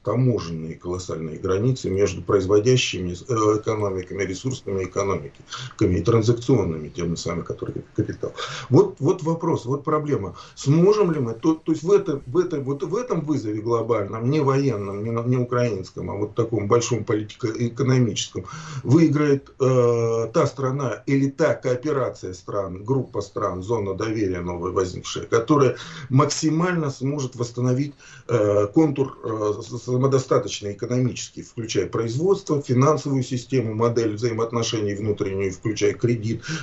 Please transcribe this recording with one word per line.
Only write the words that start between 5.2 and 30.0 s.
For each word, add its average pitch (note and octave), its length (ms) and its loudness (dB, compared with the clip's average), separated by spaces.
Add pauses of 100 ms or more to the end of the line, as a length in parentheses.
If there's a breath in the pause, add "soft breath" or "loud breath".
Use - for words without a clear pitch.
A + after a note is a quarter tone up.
и - 20 2
транзакционными, G#2 880 2
теми E2+ 260 -4
самыми, E2+ 280 -6
которые - 400 -8 (120)
капитал. - 380 -4 (360 loud breath)
Вот, F#3+ 300 6
вот C#3 240 0
вопрос, E3 420 0
вот C#3 180 -4
проблема. C#3+ 520 -2 (200 loud breath)
Сможем F3+ 560 4
ли D3 80 0
мы, A2+ 140 -2
то, D#3+ 220 2
то D#3+ 160 -4
есть D3+ 120 -2
в F3 80 0
это, F3 340 4
в B2 120 -2
это, E3+ 220 0
вот C3+ 240 -4
в E3+ 120 -4
этом G#3+ 260 -2
вызове A2 400 -2
глобальном, A2 680 -2
не D3+ 120 2
военном, A#2 640 0
не A2+ 80 -4
на-, A#2 120 -2
не B2+ 140 2
украинском, A#2+ 720 -2
а G2 60 -6
вот G#2 200 -4
таком A2 320 -2
большом A#2 360 2
политико-экономическом, A#2 1400 -2 (380 loud breath)
выиграет, D3 760 4
э, A#2 760 4
та B2 140 4
страна B2+ 580 -4
или C#3 240 2
та C#3 240 2
кооперация B2+ 800 -2
стран, F#2+ 500 -6
группа A#2+ 380 -2
стран, F#2 420 -6
зона G2+ 300 -2
доверия G2+ 480 -2
новая F2 300 -4
возникшая, F2+ 540 -4
которая B2+ 520 4 (320 loud breath)
максимально D#3 800 2
сможет C3+ 460 -4
восстановить, B2+ 580 -2 (340 loud breath)
э, G#2 460 4
контур, C#3 500 2
э, A2 380 -2
с-, A#2 220 -10
самодостаточный B2+ 920 0